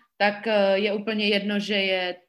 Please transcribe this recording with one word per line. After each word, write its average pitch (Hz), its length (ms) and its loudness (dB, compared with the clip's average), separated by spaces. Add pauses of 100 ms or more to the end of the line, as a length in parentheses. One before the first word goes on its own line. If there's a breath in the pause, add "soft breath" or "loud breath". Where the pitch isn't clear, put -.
(160 loud breath)
tak, 208 300 0
eh, 196 320 4
je 208 140 0
úplně 208 360 -2
jedno, 202 320 0
že 202 140 -4
je 185 420 -2 (120)